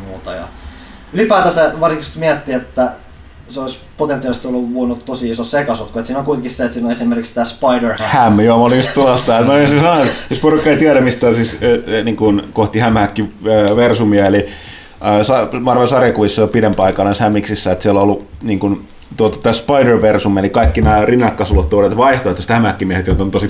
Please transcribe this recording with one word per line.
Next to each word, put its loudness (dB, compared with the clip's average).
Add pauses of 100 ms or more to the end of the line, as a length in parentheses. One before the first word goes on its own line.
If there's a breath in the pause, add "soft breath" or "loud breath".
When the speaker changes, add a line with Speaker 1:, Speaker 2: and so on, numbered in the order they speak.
Speaker 1:
muuta, -14
ja -12 (680 loud breath)
ylipäätänsä 2
varsinkin -2
just -14
miettii, -2
että -4 (580)
se -12
olisi -10 (180)
potentiaalisesti -4
ollut -6
voinut -6
tosi -8
iso -6
sekasotku, -4
et -6
siinä -6
on -6
kuitenkin -4
se, -6
että -4
siinä -4
on -2
esimerkiksi -4
tää -2
Spider-Ham. -2
Speaker 2:
Ham, 4
joo, 4
mä 4
olin 2
just 0
tulossa 2
tää. 2
Mä 2
olin 4
siis 2
sanonut, 4
että -2 (120)
jos -4
porukka 2
ei 2
tiedä 4
mistään 2
siis, -2
ö, 2
ö, -2
niin -2
kuin 2 (100)
kohti 0
Hämähäkki, 0 (200)
ö, 2
versumia, 2
eli, 2 (720 loud breath)
ö, 2
sa-, 2 (120)
Marvel-sarjakuvissa 2
jo 4
pidempään 2
aikana 0
Hämiksissä, -2
että -4
siellä 2
on 2
ollut 0 (140)
niin -2
kuin -2 (300)
tuota, 2
tää 0
Spider-Versum, 2
eli 0
kaikki 2
nää 2
rinnakkaisulottuvuudet, 2
vaihtoehtoiset 0
hämähäkkimiehet, 0
joita 0
on -2
tosi -2